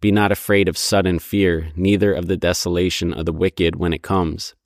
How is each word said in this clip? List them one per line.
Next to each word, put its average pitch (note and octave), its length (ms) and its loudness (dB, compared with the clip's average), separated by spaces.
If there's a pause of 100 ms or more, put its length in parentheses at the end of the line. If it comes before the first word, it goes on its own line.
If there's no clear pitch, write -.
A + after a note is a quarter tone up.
Be G#2 100 2
not G#2 220 4
afraid G2 360 2
of E2 80 -4
sudden F#2 420 0
fear, E2+ 580 0
neither G2 360 2
of F2 140 -4
the F#2 100 0
desolation F2 760 -2
of D#2+ 140 -6
the E2+ 60 -2
wicked E2+ 440 0
when E2+ 160 -2
it D2+ 100 -6
comes. F2 520 -2 (120)